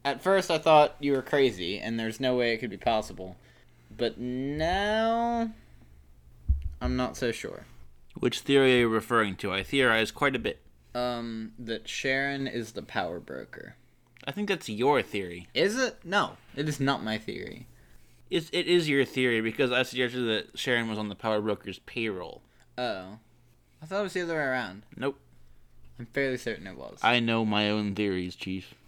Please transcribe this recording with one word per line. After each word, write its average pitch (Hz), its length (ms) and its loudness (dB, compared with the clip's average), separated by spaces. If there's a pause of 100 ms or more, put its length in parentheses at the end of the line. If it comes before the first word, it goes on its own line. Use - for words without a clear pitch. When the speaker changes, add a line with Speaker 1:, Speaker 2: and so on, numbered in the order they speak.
Speaker 1:
at 135 180 -2
first 190 260 4
I 165 80 2
thought 151 440 8
you 143 100 2
were 131 100 4
crazy, 110 580 2
and 113 200 -4
there's 113 220 -4
no 127 160 2
way 117 160 2
it 113 60 -2
could 120 100 -6
be 98 80 -10
possible. 95 580 -2 (600)
But 120 220 -2
now, 208 1300 0 (1300)
I'm 123 160 0
not 127 220 -2
so 120 140 0
sure. - 340 -10 (500)
Speaker 2:
Which - 240 0
theory 135 360 6
are 123 40 8
you 117 100 6
referring 110 480 2
to? 95 160 -4
I 95 100 -2
theorize 113 480 4
quite 135 240 0
a 120 40 -2
bit. 104 200 -4 (340)
Speaker 1:
Um, 117 640 -4
that 113 300 -8
Sharon 139 600 -2
is 113 260 -6
the - 80 -8
power 90 380 -4
broker. - 560 -14 (500)
Speaker 2:
I 143 60 -4
think 202 180 -4
that's 185 200 -4
your 120 320 2
theory. 90 520 -8
Speaker 1:
Is 196 240 2
it? 254 260 -2
No, 175 340 -2 (180)
it 147 120 -4
is 143 120 -4
not 135 240 0
my 107 140 -2
theory. - 500 -10 (640)
Speaker 2:
It's, 160 240 -2
it 175 140 -2
is 170 220 4
your 139 160 4
theory, 123 360 2
because 123 300 0
I 123 120 2
suggested 123 400 -2
that 110 360 -2
Sharon 120 300 0
was 107 100 -2
on 107 100 -4
the 95 60 -8
power 110 260 0
broker's 101 380 -4
payroll. 101 640 -6 (360)
Speaker 1:
Oh. 107 420 -6 (640)
I 160 40 -16
thought 190 160 -4
it - 20 -2
was 190 100 -6
the 180 80 -2
other 170 140 -2
way 156 60 0
around. 120 420 -4 (120)
Speaker 2:
Nope. 135 240 -4 (800)
Speaker 1:
I'm 117 80 -12
fairly 135 300 -2
certain 98 300 -8
it 92 100 -12
was. 65 240 -14
Speaker 2:
I 120 180 6
know 113 260 2
my 104 240 2
own 104 260 0
theories, 92 400 0
Chief. 95 400 -8 (120)